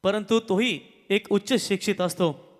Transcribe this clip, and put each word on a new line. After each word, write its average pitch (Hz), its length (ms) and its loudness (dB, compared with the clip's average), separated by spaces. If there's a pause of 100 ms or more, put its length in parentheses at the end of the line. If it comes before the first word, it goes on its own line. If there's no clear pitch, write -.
परंतु 214 340 2 (100)
तोही 180 300 0 (320)
एक 202 220 0
उच्च 202 200 0 (160)
शिक्षित 190 320 -2
असतो. 170 320 0 (280)